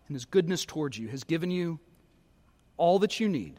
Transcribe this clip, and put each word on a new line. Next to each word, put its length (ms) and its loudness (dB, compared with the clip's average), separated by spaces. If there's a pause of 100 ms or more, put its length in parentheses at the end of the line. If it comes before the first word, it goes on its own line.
in 60 -8
His 100 -10
goodness 400 2
towards 320 -4
you, 100 -6
has 160 -10
given 260 -2
you 300 -2 (960)
all 240 4
that 220 0
you 80 4
need. 300 -2